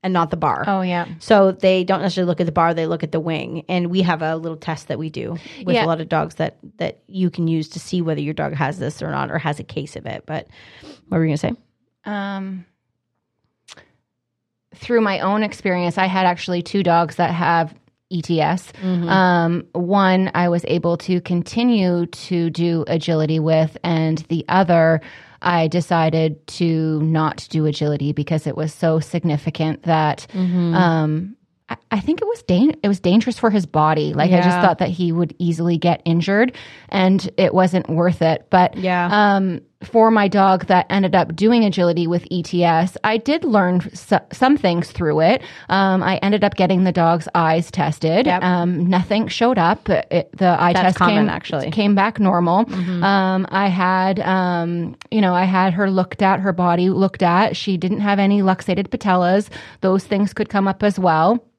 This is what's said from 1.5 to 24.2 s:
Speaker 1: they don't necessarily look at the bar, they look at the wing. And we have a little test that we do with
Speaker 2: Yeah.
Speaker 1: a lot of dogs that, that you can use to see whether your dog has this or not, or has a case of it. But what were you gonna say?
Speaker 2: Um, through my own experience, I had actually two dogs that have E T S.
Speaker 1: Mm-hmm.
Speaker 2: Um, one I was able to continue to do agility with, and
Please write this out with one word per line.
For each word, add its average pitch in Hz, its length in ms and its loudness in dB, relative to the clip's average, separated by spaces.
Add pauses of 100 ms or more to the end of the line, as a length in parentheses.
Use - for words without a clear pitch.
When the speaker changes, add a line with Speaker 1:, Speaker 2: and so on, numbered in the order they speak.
Speaker 1:
they 185 300 2
don't 185 200 -2
necessarily 180 260 -2
look 175 120 -2
at 170 60 0
the 160 60 -4
bar, 165 220 2
they 160 120 -2
look 165 160 -4
at 151 80 -8
the 170 100 -2
wing. 160 480 -6
And 175 220 -2
we 185 120 0
have 170 200 0
a 160 140 -4
little 160 220 -10
test 156 300 -10
that - 100 -6
we 160 120 -6
do 156 260 -10 (280)
with 180 100 0
Speaker 2:
Yeah. 233 100 2
Speaker 1:
a 165 40 -2
lot 165 120 -2
of 165 80 -10
dogs 160 280 -4
that, 160 220 -6 (180)
that - 320 -8
you 185 220 -2
can 170 180 -4
use 160 220 -2
to 175 100 -14
see 180 220 -6
whether 160 180 -4
your 147 140 -6
dog 143 180 -6
has 147 260 -4
this - 240 -8
or 160 80 -8
not, 139 200 -6
or 165 80 -4
has 151 200 -6
a 151 60 -14
case - 320 -12
of - 100 -16
it. - 200 -12
But 156 200 -10 (640)
what 185 100 -2
were 160 60 0
you 160 60 0
gonna 143 80 -2
say? - 140 -4 (520)
Speaker 2:
Um, 196 600 -10 (2000)
through 233 260 -2
my 202 200 0
own 208 220 -2
experience, 180 560 -4
I 190 80 0
had 185 200 0
actually 175 360 -2
two 196 200 -2
dogs 170 340 0
that 175 160 0
have 170 420 -2 (340)
E 170 140 -6
T 165 180 -2
S. 160 300 -2 (120)
Speaker 1:
Mm-hmm. 180 260 -2
Speaker 2:
Um, 175 640 2
one 185 600 2
I 175 140 0
was 170 200 -2
able 170 300 0
to 180 220 -2
continue 180 880 0
to 170 440 -4
do 165 360 -2
agility 160 540 0
with, 156 420 2
and 160 360 0 (100)